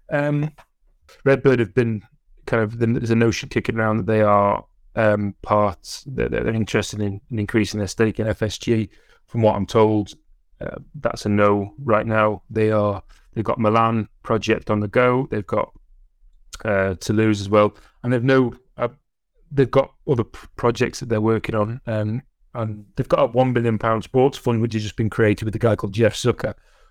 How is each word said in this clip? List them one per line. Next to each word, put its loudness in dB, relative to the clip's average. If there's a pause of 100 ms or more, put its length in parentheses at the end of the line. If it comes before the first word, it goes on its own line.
(100)
Um, -2 (760)
Redbird 4
have -2
been -2 (440)
kind 0
of, -6
there's 0
a 4
notion 2
kicking -2
around 0
that -6
they 2
are, 2 (320)
um, 0
part, -2
that -4
they're -2
interested -2
in, -6 (100)
in -6
increasing 0
their -2
stake -2
in -2
F -4
S -4
G. -2 (360)
From -4
what 4
I'm -2
told, 2 (460)
uh, -12 (180)
that's -6
a -4
no 2
right 0
now. 0
They 0
are, 0 (300)
they've -4
got -2
Milan 2 (160)
project 0
on 0
the -2
go. 2
They've -6
got, -4 (920)
uh, 0
Toulouse 0
as -8
well, 4 (260)
and -2
they've 0
no, 4 (260)
uh, -2 (640)
they've 2
got 0 (140)
other 0
p-, -20
projects -2
that -12
they're 0
working 0
on. -4
Um, -4 (320)
and -8 (120)
they've -4
got 2
a 4
one 2
billion 0
pound 0
sports 2
fund, -2
which -2
has -4
just -10
been -2
created 2
with -4
a -4
guy 2
called -6
Jeff 2
Zucker. -2 (360)